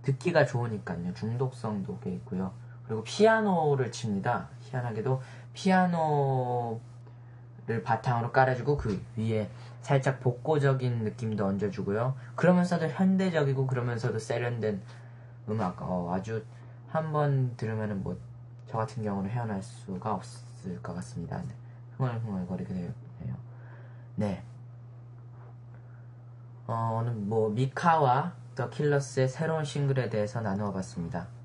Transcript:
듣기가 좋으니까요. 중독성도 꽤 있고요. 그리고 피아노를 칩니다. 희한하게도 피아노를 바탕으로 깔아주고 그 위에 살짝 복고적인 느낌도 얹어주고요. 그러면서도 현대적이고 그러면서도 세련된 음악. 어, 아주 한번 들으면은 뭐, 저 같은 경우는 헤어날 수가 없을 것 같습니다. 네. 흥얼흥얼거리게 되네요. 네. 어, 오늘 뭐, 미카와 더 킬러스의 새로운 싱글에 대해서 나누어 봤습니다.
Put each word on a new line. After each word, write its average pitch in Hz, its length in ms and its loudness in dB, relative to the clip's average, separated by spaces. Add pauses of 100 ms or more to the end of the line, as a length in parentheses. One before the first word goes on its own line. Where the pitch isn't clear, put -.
듣기가 147 420 4
좋으니까요. 92 680 -2
중독성도 110 840 -2
꽤 95 120 -4
있고요. 92 420 -4 (320)
그리고 110 180 -2
피아노를 180 880 6
칩니다. 107 580 0 (120)
희한하게도 123 600 -2 (320)
피아노를 143 1300 4 (1040)
바탕으로 120 480 2
깔아주고 131 460 4
그 101 260 0 (140)
위에 110 320 2 (320)
살짝 135 380 2
복고적인 131 840 2
느낌도 107 420 0
얹어주고요. 98 680 0 (200)
그러면서도 175 540 4
현대적이고 165 760 4
그러면서도 120 540 0
세련된 117 640 0 (640)
음악. 104 320 0
어, 87 320 0
아주 107 320 -2 (440)
한번 147 680 2
들으면은 107 480 -2
뭐, 120 140 -4 (500)
저 113 100 -4
같은 110 260 -2
경우는 98 260 0
헤어날 110 340 -2
수가 - 500 -6
없을 - 680 -8
것 90 140 -8
같습니다. 85 420 -6
네. - 180 -8 (420)
흥얼흥얼거리게 98 760 -2
되네요. - 640 -8 (800)
네. 98 280 -2 (2250)
어, 113 320 0
오늘 117 140 0
뭐, 110 360 2
미카와 139 840 4 (220)
더 120 140 -4
킬러스의 139 600 2
새로운 160 340 0
싱글에 135 460 2
대해서 107 320 0
나누어 101 320 0
봤습니다. 87 540 -4 (180)